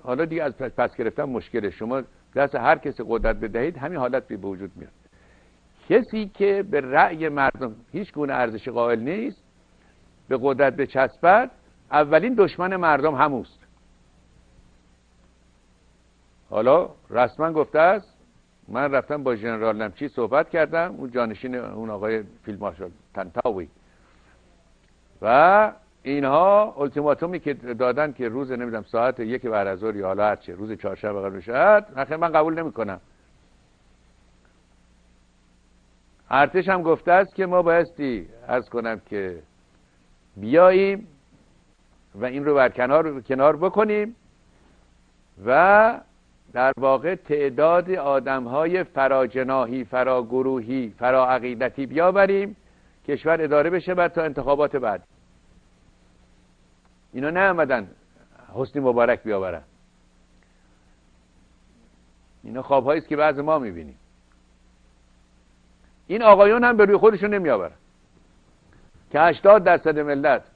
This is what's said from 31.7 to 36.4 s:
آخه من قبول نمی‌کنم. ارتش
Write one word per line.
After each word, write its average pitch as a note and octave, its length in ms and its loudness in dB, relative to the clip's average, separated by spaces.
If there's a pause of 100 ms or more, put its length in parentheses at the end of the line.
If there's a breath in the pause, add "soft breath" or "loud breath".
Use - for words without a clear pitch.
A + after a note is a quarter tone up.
آخه C3+ 200 -6
من E3 160 -4
قبول D#3+ 300 0
نمی‌کنم. G#2+ 380 -8 (3250)
ارتش D3 380 2